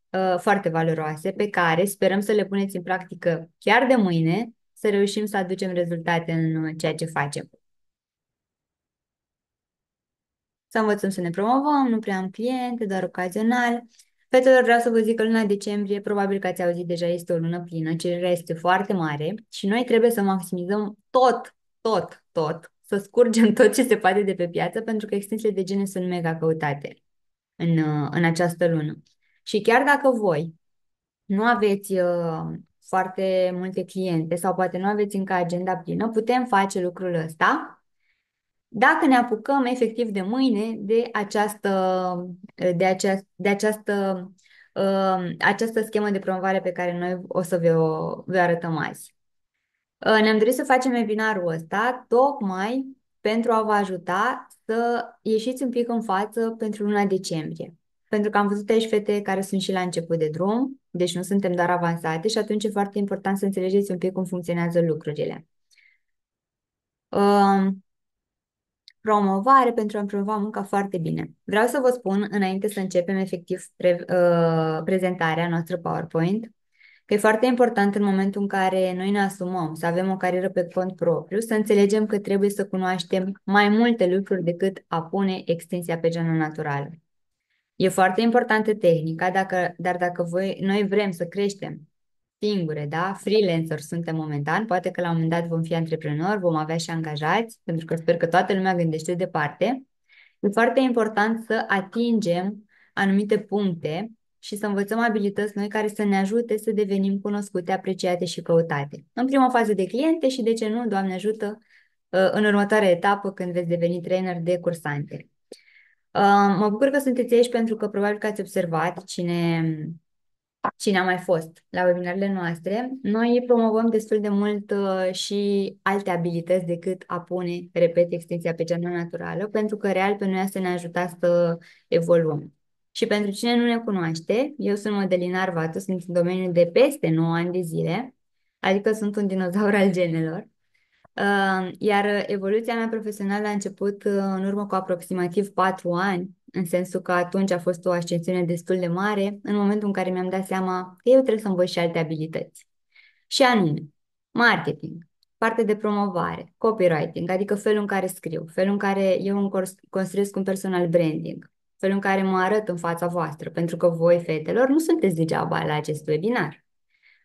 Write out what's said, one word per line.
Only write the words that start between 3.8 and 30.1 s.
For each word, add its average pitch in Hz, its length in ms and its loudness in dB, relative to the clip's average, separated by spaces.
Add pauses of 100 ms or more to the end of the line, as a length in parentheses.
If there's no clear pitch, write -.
de 262 80 6
mâine, 180 540 2 (240)
să - 160 -2
reușim 202 360 0
să 202 120 -4
aducem 190 340 -4
rezultate 170 600 -2
în, 160 320 0
uh, 156 140 -4
ceea 160 180 -2
ce 160 100 -6
facem. 147 440 -6 (3250)
Să 226 60 2
învățăm 208 300 0
să 190 120 -4
ne 170 80 -2
promovăm, 262 600 2
nu 220 100 0
prea 196 180 -4
am 190 120 -4
cliente, 240 560 -4
doar 190 180 -2
ocazional. 233 800 0 (460)
Fetelor, 254 340 8
vreau 233 160 6
să 233 100 0
vă 226 100 4
zic 226 160 2
că 226 80 0
luna 226 220 2
decembrie, 202 560 -2
probabil 196 380 0
că 190 80 -4
ați 180 160 -4
auzit 175 240 -2
deja, 170 180 -2
este 175 280 -2
o 170 40 0
lună 170 240 -2
plină, 165 340 -4
cererea 175 360 -2
este 170 220 -2
foarte 185 400 0
mare 156 420 -2 (140)
și - 180 -6
noi 226 160 2
trebuie 233 280 4
să 226 100 0
maximizăm 190 760 -2 (120)
tot, 247 460 2 (260)
tot, 208 500 -4
tot, 165 400 -6 (140)
să 202 120 -4
scurgem 226 560 4
tot 214 200 6
ce 262 100 2
se 214 140 4
poate 208 260 2
de 196 100 0
pe 180 160 -2
piață, 170 320 -4
pentru 220 260 -4
că - 80 -4
extensiile 208 380 -2
de 190 100 -2
gene 196 220 -2
sunt 185 220 -4
mega 170 280 -2
căutate 160 600 -2 (600)
în, 165 220 2
uh, 151 340 0
în 175 120 0
această 170 440 0
lună. 156 340 -2 (420)
Și 208 180 -2
chiar 240 220 4
dacă 277 260 4
voi 170 440 0 (720)